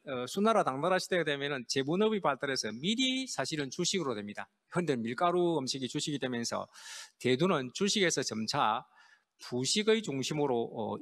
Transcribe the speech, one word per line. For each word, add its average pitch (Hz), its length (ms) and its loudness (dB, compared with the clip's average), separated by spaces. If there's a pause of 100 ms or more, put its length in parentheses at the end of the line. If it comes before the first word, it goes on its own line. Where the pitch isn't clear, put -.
어, 127 200 -4
수나라 208 380 4
당나라 147 340 2
시대가 180 260 0
되면은 143 440 -2
제분업이 185 520 2
발달해서 135 600 0
밀이 262 460 0
사실은 143 440 -2
주식으로 170 440 0
됩니다. 101 340 -8 (240)
현대 160 240 2
밀가루 170 600 2
음식이 131 300 -2
주식이 147 300 -4
되면서 117 480 -2 (520)
대두는 127 560 2
주식에서 190 480 2
점차 113 640 0 (540)
부식의 208 600 0
중심으로, 139 720 0
어, 104 280 -4